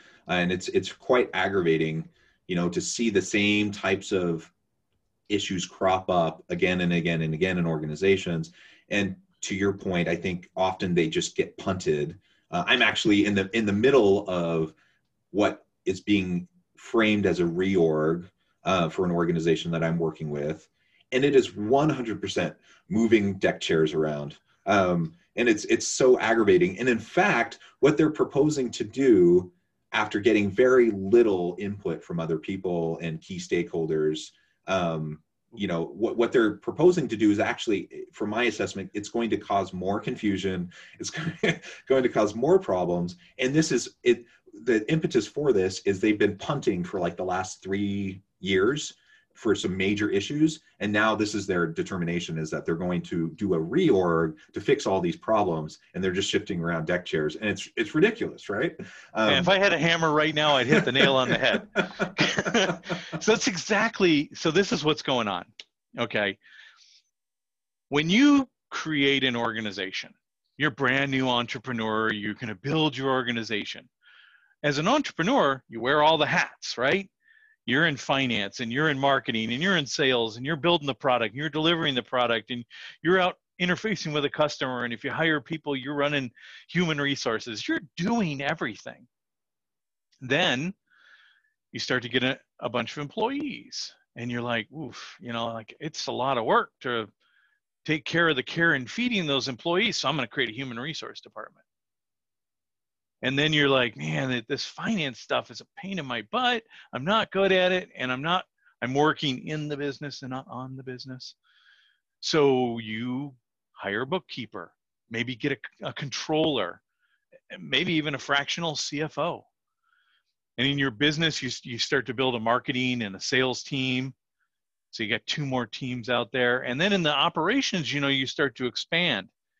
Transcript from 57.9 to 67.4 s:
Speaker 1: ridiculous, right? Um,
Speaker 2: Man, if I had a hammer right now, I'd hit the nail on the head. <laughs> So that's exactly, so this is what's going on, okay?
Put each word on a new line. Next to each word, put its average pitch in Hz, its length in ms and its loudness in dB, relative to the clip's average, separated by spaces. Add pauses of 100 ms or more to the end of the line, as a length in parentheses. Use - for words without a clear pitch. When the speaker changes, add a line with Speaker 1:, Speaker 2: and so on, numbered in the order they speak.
Speaker 1:
ridiculous, - 520 0
right? 196 280 -2 (360)
Um, 110 180 2
Speaker 2:
Man, 139 120 4
if 175 60 0
I 190 100 6
had 196 140 4
a 165 60 2
hammer 165 340 2
right 151 240 2
now, 151 180 4
I'd 123 140 4
hit 156 160 4
the 123 80 0
nail 135 240 6
on 127 120 4
the 120 100 2
head. 131 360 2
<laughs> - 1080 0 (400)
So 214 120 4
that's 220 160 0
exactly, 190 840 2
so - 160 0
this 190 200 4
is 160 140 -2
what's 151 180 0
going 120 260 0
on, 90 180 -4 (520)
okay? 107 400 -2 (1500)